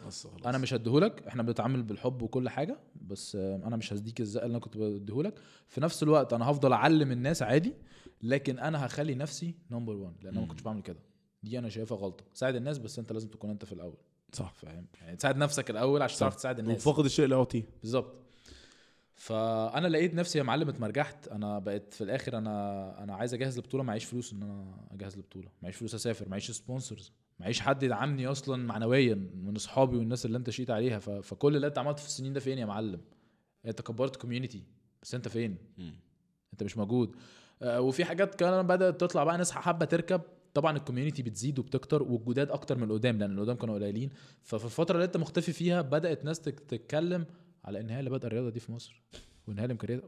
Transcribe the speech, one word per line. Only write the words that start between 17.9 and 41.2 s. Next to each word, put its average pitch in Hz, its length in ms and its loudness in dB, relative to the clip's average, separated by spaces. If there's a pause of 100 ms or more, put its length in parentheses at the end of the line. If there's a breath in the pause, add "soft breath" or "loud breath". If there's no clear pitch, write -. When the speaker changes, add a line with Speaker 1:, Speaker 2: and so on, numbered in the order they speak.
Speaker 2:
فانا 113 680 0
لقيت 160 260 4
نفسي 170 240 0
يا 143 60 4
معلم 139 260 2
اتمرجحت. 123 580 -2
انا 104 320 -4
بقيت 101 340 -4
في - 100 -8
الاخر 120 340 -4
انا، 101 640 -4
انا 101 120 -8
عايز 120 180 -2
اجهز 123 260 -2
لبطوله، 135 240 -4
معيش 110 220 -4
فلوس 123 280 -6
ان 101 100 -8
انا 101 220 -10 (260)
اجهز 98 260 -12
لبطوله، 95 300 -14 (140)
معيش 92 140 -8
فلوس 113 200 -6
اسافر، 107 340 -4
معيش 101 220 -4
سبونسرز، 120 600 -10 (280)
معيش 92 220 -2
حد 135 220 2
يدعمني 127 440 0
اصلًا 135 380 -2
معنويًا 117 500 4 (200)
من 95 200 -6
اصحابي 123 420 2
والناس 117 280 0
اللي 113 120 0
انت 123 120 -6
شيت 120 220 -4
عليها. 113 280 2
ف-، 98 100 -8
فكل 101 460 2
اللي 143 120 2
انت 143 100 -4
عملته 147 240 -2
في - 60 -14
السنين 135 260 -6
ده 139 60 -2
فين 131 180 -2
يا 120 80 -2
معلم؟ 101 360 -4 (640 soft breath)
انت 113 160 -6
كبرت 127 340 0
كوميونتي، 120 480 -6 (380)
بس - 140 -8
انت 123 120 -4
فين؟ 117 300 0 (200)
Speaker 1:
مم. 85 160 -10 (600)
Speaker 2:
انت 104 100 -4
مش 101 140 -4
موجود. 110 380 2 (460 loud breath)
آه، 123 200 2
وفي 135 240 2
حاجات 185 300 2
كمان 185 320 4
بدأت 180 340 6
تطلع 175 220 4
بقى، 165 140 4
ناس 175 140 0
حابة 170 340 2
تركب. 170 360 2 (320)
طبعًا 151 240 4
الكوميونتي 139 460 -2